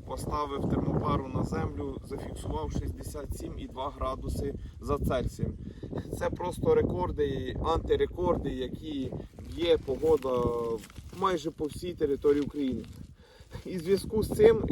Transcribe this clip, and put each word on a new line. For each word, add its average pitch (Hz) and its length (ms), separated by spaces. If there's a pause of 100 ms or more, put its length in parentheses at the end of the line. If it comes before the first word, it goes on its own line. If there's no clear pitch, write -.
поставив 139 600
термопару - 580
на - 160
землю, 135 600
зафіксував - 680
шістдесят - 640
сім - 200
і 123 100
два 147 220
градуси 135 640 (280)
за 139 160
Цельсієм. - 560 (640)
Це 175 100
просто 170 460
рекорди, 147 880
антирекорди, 151 840
які 131 640 (440)
б'є 160 220
погода 135 520 (880)
майже 165 320
по 156 140
всій 170 280
території 143 480
України. 127 420 (840)
І 185 120
в - 20
зв'язку 196 440
з - 120
цим, 226 360